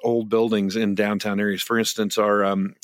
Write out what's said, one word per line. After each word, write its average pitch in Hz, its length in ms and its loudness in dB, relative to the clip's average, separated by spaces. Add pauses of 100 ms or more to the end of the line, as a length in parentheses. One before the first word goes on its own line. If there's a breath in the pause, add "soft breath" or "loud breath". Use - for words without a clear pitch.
old 117 260 0
buildings 107 460 2
in 110 200 0
downtown 104 440 -2
areas. 101 220 -2
For 113 180 0
instance, 110 380 -2
our, 104 260 2
um, 98 400 0